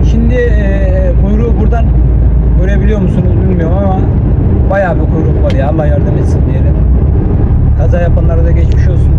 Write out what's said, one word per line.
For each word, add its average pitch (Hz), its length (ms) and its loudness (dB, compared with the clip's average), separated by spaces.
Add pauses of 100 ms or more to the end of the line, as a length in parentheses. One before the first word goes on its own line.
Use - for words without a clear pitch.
(100)
Şimdi, 233 240 0
e, 190 760 0 (120)
kuyruğu 220 360 0
buradan - 240 0 (760)
görebiliyor 202 400 0
musunuz - 320 0 (100)
bilmiyorum 180 400 0
ama 190 180 0 (720)
bayağı 185 240 -2
bir 156 60 -2
kuyruk - 440 0
var 185 60 0
ya. 165 180 -2
Allah 156 180 -2
yardım - 320 0
etsin - 220 0 (100)
diyelim. - 240 0 (1040)
Kaza - 220 0
yapanlara - 440 0
da - 60 0
geçmiş - 380 2
olsun - 300 0